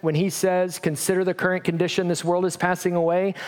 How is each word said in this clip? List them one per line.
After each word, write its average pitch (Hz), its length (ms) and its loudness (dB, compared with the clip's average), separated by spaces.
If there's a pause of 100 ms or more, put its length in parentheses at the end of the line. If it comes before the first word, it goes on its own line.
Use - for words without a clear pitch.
when 160 140 0
he 180 160 2
says, 180 480 0
"Consider 180 460 0
the 180 100 0
current 185 300 0
condition, 175 420 0
this 175 180 -2
world 175 200 2
is 180 120 0
passing 180 380 0
away"? 175 400 2 (140)